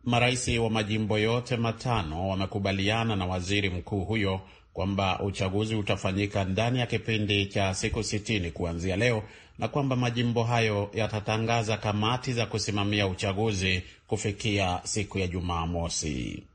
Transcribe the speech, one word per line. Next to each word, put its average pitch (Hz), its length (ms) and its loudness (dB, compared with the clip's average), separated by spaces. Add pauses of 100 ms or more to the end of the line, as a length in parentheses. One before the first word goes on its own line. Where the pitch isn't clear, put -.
Marais 123 440 2
wa 117 220 2
majimbo 107 500 2
yote 120 380 0
matano 107 720 0
wamekubaliana 98 840 0
na 92 100 0
waziri 92 440 0
mkuu 90 360 -2
huyo 95 360 0 (320)
kwamba 95 460 0
uchaguzi 101 560 0
utafanyika 101 680 0
ndani 113 360 2
ya 120 60 2
kipindi 104 600 0
cha 98 280 0
siku 110 300 -2
sitini 98 480 -2
kuanzia 87 440 -2
leo 110 280 2 (360)
na 113 80 0
kwamba 135 280 0
majimbo 120 480 2
hayo 110 500 2
yatatangaza 110 840 0
kamati 113 560 0
za 117 120 0
kusimamia 104 640 0
uchaguzi 95 760 0 (240)
kufikia 101 760 0
siku 98 360 -4
ya 92 80 0
Jumamosi. 85 1160 -4 (120)